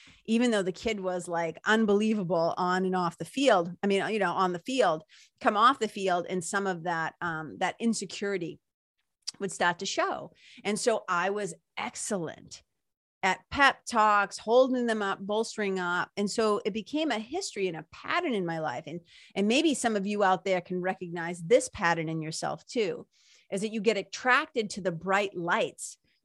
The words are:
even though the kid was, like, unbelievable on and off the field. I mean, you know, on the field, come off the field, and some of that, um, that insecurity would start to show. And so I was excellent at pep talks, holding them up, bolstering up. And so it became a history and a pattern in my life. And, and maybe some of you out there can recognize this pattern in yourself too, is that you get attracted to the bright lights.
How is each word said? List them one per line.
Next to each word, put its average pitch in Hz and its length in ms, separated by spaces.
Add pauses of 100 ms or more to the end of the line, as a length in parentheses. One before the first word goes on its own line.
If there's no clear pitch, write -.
(260)
even 233 260
though 208 100
the 180 100
kid 214 280
was, 180 280
like, 165 380
unbelievable 208 920
on 180 280
and 185 100
off 175 220
the 170 80
field. 202 460 (100)
I 202 60
mean, 196 240
you 220 80
know, 180 140
on 180 200
the 170 60
field, 190 440 (360)
come 202 180
off 247 220
the 220 80
field, 185 420
and 180 140
some 196 240
of 175 160
that, 165 380
um, 156 380
that 180 200
insecurity 196 800 (800)
would 190 120
start 175 280
to 190 60
show. 330 460 (320)
And 208 160
so - 280
I 180 240
was 202 240 (220)
excellent - 840 (640)
at 185 160 (120)
pep - 340
talks, 208 540
holding 247 480
them 220 160
up, 196 160
bolstering 208 580
up. 175 400
And 202 120
so 214 360
it 208 80
became 285 380
a 220 80
history 226 480
and 165 100
a 160 140
pattern 339 420
in 190 140
my 165 100
life. 147 300
And, 160 120 (360)
and 202 120
maybe 285 280
some 226 200
of 196 120
you 208 160
out 185 200
there 185 160
can 180 220
recognize 175 600
this 240 260
pattern 165 400
in 160 100
yourself 156 460
too, 202 400 (460)
is 190 100
that 214 120
you 226 60
get 214 160
attracted 247 760
to 196 100
the 180 100
bright 190 460
lights. 175 600 (280)